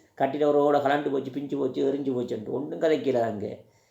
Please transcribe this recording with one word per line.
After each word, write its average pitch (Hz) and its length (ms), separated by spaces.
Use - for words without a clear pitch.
கட்டில 143 280
ஒரு 147 140
ஓலை 147 220
கலண்டு 143 300
போச்சு, 131 200
பிஞ்சு 143 260
போச்சு, 135 260
எரிஞ்சு 139 280
போச்சுன்ட்டு 117 380
ஒண்ணும் 151 320
கதைக்கல. 135 400
அங்க 107 260